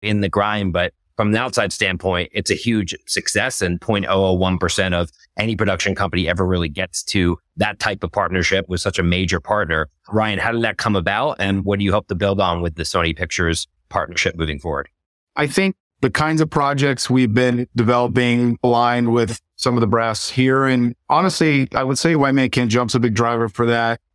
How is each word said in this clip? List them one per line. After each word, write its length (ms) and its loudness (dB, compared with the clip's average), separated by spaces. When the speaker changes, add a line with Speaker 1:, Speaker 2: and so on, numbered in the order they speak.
Speaker 1:
in 180 0
the 80 0
grind, 440 0
but 220 -2
from 140 2
an 60 2
outside 360 -2
standpoint, 600 -2
it's 200 -2
a 20 2
huge 400 -2
success, 520 -4
and 200 -2
point 280 -2
oh 180 2
oh 80 2
one 220 2
percent 380 0
of 160 -2
any 200 -2
production 400 -2
company 320 -2
ever 180 0
really 220 0
gets 340 -6
to 360 0
that 240 -2
type 240 -4
of 80 -6
partnership 560 0
with 120 -4
such 200 -4
a 20 0
major 380 0
partner. 480 -2
Ryan, 260 0
how 140 -2
did 100 -2
that 160 -4
come 160 -2
about, 460 0
and 240 -2
what 160 -2
do 40 0
you 60 2
hope 160 0
to 80 -4
build 260 0
on 220 0
with 140 -4
the 80 -6
Sony 320 0
Pictures 500 -2
partnership 480 -2
moving 220 -4
forward? 300 -8
Speaker 2:
I 100 0
think 300 0
the 100 2
kinds 300 0
of 80 2
projects 640 0
we've 240 2
been 420 2
developing 880 2
aligned 480 2
with 260 0
some 200 0
of 60 2
the 40 2
brass 440 0
here. 340 2
And 320 0
honestly, 640 2
I 100 0
would 140 -2
say 180 2
White 180 4
Man 140 4
Can't 220 0
Jump's 240 2
a 60 4
big 140 2
driver 360 0
for 160 -2
that. 340 0